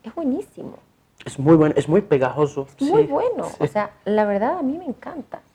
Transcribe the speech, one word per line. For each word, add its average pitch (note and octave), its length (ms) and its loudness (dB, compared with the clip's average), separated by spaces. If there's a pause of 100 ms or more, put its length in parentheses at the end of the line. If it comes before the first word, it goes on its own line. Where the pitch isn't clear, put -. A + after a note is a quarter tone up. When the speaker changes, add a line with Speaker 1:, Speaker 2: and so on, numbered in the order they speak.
Speaker 1:
es A3+ 100 -16
buenísimo. D4+ 640 -6 (480)
Speaker 2:
Es - 140 -12
muy D3+ 160 6
bueno, D3+ 220 4
es C3+ 100 0
muy F3 140 4
pegajoso, C#3 640 0 (100)
Speaker 1:
Es - 120 -6
muy G#4+ 140 6
Speaker 2:
sí, - 40 2
Speaker 1:
bueno, D#4 380 -2
Speaker 2:
sí. - 140 -12
Speaker 1:
o D3 80 0
sea, G#3 240 -4 (120)
la G#3 220 0
verdad G#3 340 -2
a - 20 -4
mí C#4 160 -4
me F#4 80 -12
encanta. B3+ 540 -12 (160)